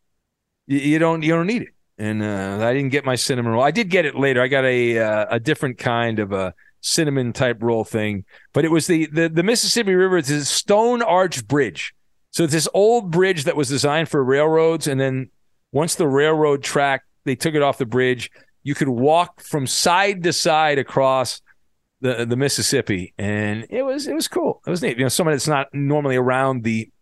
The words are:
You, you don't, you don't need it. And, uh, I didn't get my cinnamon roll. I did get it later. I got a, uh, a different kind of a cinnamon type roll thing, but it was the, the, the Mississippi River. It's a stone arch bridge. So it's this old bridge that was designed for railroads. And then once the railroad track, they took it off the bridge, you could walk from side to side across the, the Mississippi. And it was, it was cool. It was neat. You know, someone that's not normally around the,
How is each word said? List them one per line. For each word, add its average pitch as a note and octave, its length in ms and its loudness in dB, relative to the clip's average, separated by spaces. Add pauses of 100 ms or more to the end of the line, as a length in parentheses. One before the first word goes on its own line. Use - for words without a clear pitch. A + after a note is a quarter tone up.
(680)
You, C#3 120 0
you D3 200 2
don't, E3 240 0
you D#3 120 2
don't E3+ 120 0
need G#3+ 160 -2
it. - 120 -16 (240)
And, G#2+ 240 -4
uh, G2 400 -4
I A#2 100 2
didn't C3+ 200 -2
get C#3 120 0
my C3 100 0
cinnamon A#2 380 -2
roll. A#2+ 100 2
I D3 100 4
did G3 180 -2
get F3 160 2
it C3+ 80 -6
later. B2+ 280 2
I B2+ 60 2
got C3+ 160 2
a, B2 340 2
uh, G#2+ 320 0
a A#2 100 -2
different C#3 360 -4
kind A#2 420 -2
of G2+ 140 -2
a F#2+ 220 -4 (260)
cinnamon C#3 540 -2
type A#2+ 260 -2
roll A2+ 240 0
thing, G#2+ 400 -4 (300)
but D3 100 2
it D#3+ 60 2
was D#3+ 160 2
the, D#3+ 200 2
the, D#3+ 220 0
the E3 140 0
Mississippi G#3 520 0
River. F#3 220 4
It's C#3+ 140 0
a D3 160 -2
stone A#3 560 2
arch F3 440 0
bridge. B2+ 480 -2 (380)
So E3 120 0
it's C#3 80 0
this D#3 200 0
old G#3 380 2
bridge F3 340 2
that D#3 120 0
was C#3+ 120 0
designed C#3+ 400 0
for C#3+ 140 0
railroads. D#3+ 640 2
And C3+ 140 0
then C3 300 -2 (420)
once D#3 240 -2
the F3 100 2
railroad D3 560 2
track, C#3 400 0 (220)
they C3+ 100 -2
took D#3 220 -2
it D3 40 2
off C#3 160 0
the C3 100 -4
bridge, B2+ 440 0 (320)
you C#3 140 -4
could D3 120 0
walk D3 520 0
from C#3 260 -6
side F#3+ 560 0
to E3+ 100 0
side D#3 460 2
across C3 640 0 (580)
the, B2 240 -2
the A#2+ 120 -2
Mississippi. A#2 840 -2
And G#2 500 -4
it B3+ 140 -4
was, C#4 240 -4
it C#4 80 -4
was D#4 140 -4
cool. - 360 -4
It - 60 -6
was E3+ 100 -4
neat. C#3 160 -4
You B2+ 60 0
know, C3 60 2
someone D#3+ 260 0
that's C#3 140 -4
not C#3 260 0
normally C#3+ 420 0
around B2+ 460 0
the, A2 260 -2 (140)